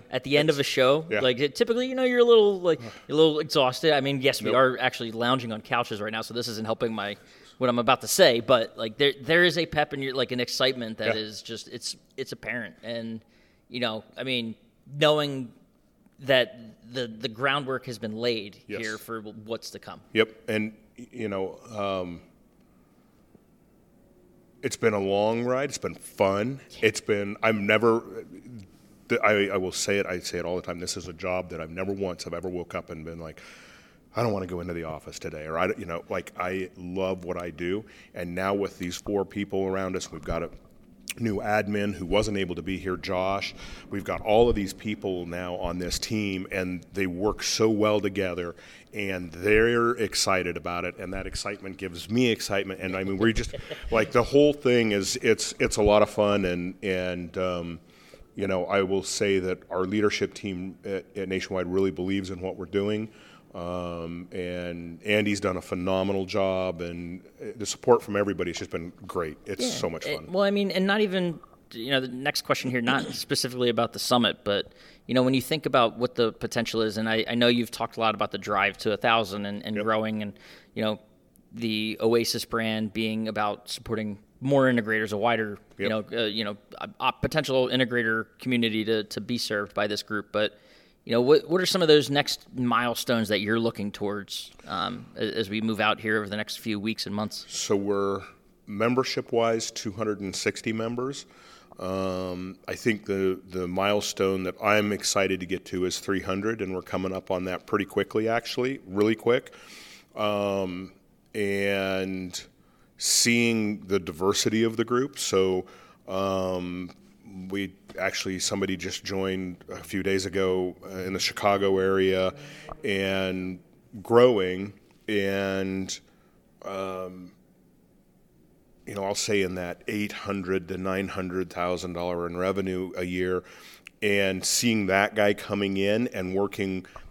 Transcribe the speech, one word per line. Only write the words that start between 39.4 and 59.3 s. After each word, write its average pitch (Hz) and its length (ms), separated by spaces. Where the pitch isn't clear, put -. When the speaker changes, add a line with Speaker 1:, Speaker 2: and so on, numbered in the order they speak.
Speaker 2:
around 95 320
us, - 140
we've 80 120
got 82 200
a 80 60
new 110 200
admin 104 560
who 87 120
wasn't 98 320
able 90 180
to 85 60
be 92 160
here, 90 200
Josh. 95 560
We've 98 140
got 85 180
all 113 280
of 113 60
these 98 180
people 98 520
now 90 300
on 90 240
this 87 180
team, 98 540
and 92 420
they 98 140
work 95 340
so - 280
well 107 320
together, 92 520
and 95 380
they're 113 600
excited 95 640
about 87 260
it, 90 140
and 92 160
that 95 120
excitement 98 520
gives 87 320
me 120 220
excitement. 98 500
And, 92 160
I 95 80
mean, 95 120
we 113 140
just, - 240
Speaker 1:
<laughs> - 180
Speaker 2:
like, 110 200
the 120 120
whole 143 280
thing 123 400
is, 98 300
it's, 113 360
it's 123 200
a 110 60
lot 104 180
of 104 80
fun, 101 340
and, 90 400
and, 90 540
um, 87 420
you 98 120
know, 92 180
I 98 160
will 95 220
say 98 360